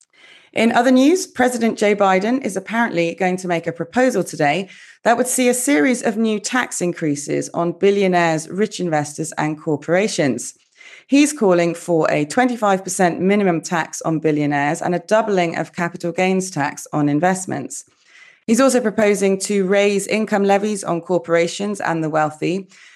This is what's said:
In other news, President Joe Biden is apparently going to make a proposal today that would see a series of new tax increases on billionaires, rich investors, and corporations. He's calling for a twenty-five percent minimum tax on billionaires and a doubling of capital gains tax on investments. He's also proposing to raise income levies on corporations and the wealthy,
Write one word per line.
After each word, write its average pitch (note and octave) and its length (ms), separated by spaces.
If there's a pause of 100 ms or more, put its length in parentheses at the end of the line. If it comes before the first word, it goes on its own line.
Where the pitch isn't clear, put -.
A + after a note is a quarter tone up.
(520)
In A3+ 180
other A#3+ 220
news, C#4+ 340
President A#3+ 500
Joe G#3 200
Biden G3+ 480
is G3 120
apparently F#3+ 600
going F#3 220
to F#3 100
make E3+ 180
a E3 60
proposal A#3 500
today E3 460 (340)
that A3+ 140
would B3+ 100
see B3+ 220
a B3 60
series C#4 500
of G#3 140
new A3 200
tax - 420
increases D3 680
on E3+ 240
billionaires, F3 760
rich G#3 300
investors, D#3 600
and D3+ 220
corporations. D#3+ 960 (520)
He's C#4+ 240
calling F3 420
for E3 380
a D3+ 140
twenty-five G#3+ 580
percent F3+ 360
minimum F#3+ 400
tax - 420
on D#3+ 180
billionaires D3 600
and F3+ 140
a F3 60
doubling G3 560
of - 160
capital F3 400
gains F#3 360
tax D3 440
on D3 160
investments. D3 760 (600)
He's A3+ 140
also B3 200
proposing G3+ 600
to G3 260
raise G3+ 400
income G#3 380
levies G3+ 400
on E3+ 160
corporations E3+ 800
and D#3+ 240
the D#3 60
wealthy, D#3 580 (280)